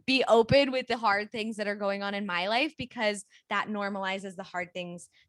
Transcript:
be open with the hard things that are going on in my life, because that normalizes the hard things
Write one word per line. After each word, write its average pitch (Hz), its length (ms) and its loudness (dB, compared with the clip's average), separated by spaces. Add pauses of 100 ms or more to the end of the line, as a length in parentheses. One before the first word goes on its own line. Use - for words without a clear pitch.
be 262 220 4
open 247 440 6
with 254 160 -2
the 233 100 -2
hard 208 340 0
things 220 240 -4
that 208 120 -4
are 202 60 -2
going 202 280 -2
on 202 100 -4
in 202 140 -4
my 180 220 0
life, 262 280 0
because 220 480 -2 (240)
that 202 200 -2
normalizes 196 680 -4
the 190 60 -10
hard 180 320 -8
things 175 340 -10 (200)